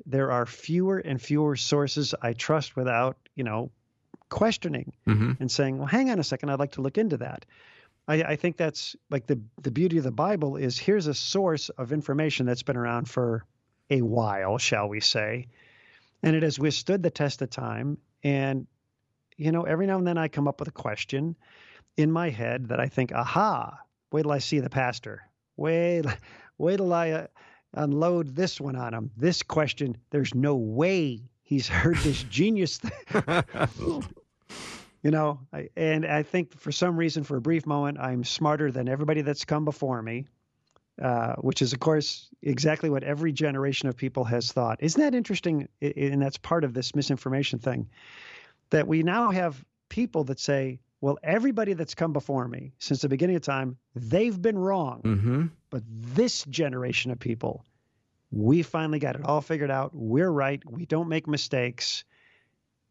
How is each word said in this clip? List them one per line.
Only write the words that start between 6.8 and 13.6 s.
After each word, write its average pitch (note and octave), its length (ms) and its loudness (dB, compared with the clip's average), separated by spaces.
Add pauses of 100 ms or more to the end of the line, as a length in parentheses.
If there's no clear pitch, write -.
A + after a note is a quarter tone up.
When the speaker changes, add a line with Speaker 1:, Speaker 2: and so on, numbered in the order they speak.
Speaker 1:
look C#3 160 -2
into G3+ 200 2
that." - 260 -10 (640)
I, D#3 140 4
I D3+ 140 -2
think F3 200 -2
that's, - 400 -4 (140)
like, C3+ 160 -2
the, C3 140 0 (220)
the C3 80 -2
beauty E3 280 2
of C#3 60 2
the B2+ 80 -2
Bible D3 440 0
is C3 220 -2
here's F#3+ 280 2
a C#3+ 80 0
source F3+ 560 0
of B2+ 220 -6
information C#3+ 540 0
that's B2 160 0
been B2+ 140 -2
around A#2+ 320 -2
for A#2 360 0 (460)